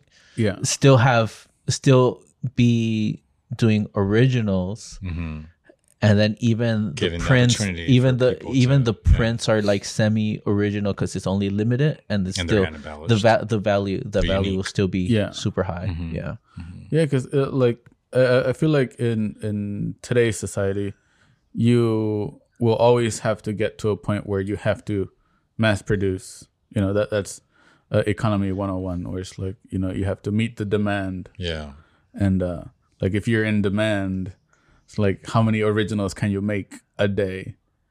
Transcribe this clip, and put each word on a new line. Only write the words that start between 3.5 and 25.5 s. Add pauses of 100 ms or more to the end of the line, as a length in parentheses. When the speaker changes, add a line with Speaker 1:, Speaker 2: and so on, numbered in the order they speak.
Speaker 2:
doing
originals,
Speaker 3:
Mm-hmm. (600)
Speaker 2:
And
then
even
the
Speaker 3:
Giving
the
Speaker 2:
prints,
Speaker 3:
opportunity
Speaker 2:
even
Speaker 3:
for
Speaker 2:
the,
Speaker 3:
people
Speaker 2:
even
Speaker 3:
to,
Speaker 2:
the (100)
Speaker 3:
yeah.
Speaker 2:
prints
are,
like,
semi-original
'cause
it's
only
limited, (100)
and
it's
Speaker 3:
And
they're
Speaker 2:
still
Speaker 3:
hand
embellished.
Speaker 2:
the
va-,
the
value,
the
Speaker 3:
They're
Speaker 2:
value
will
Speaker 3:
unique.
Speaker 2:
still
be
Speaker 1:
Yeah.
Speaker 2:
super
high.
Speaker 3:
Mm-hmm.
Speaker 2:
Yeah. (220)
Speaker 3:
Mm-hmm. (160)
Speaker 1:
Yeah,
'cause,
uh,
like, (340)
I,
I,
I
feel
like
in,
in
today's
society, (600)
you (200)
will
always
have
to
get
to
a
point
where
you
have
to (480)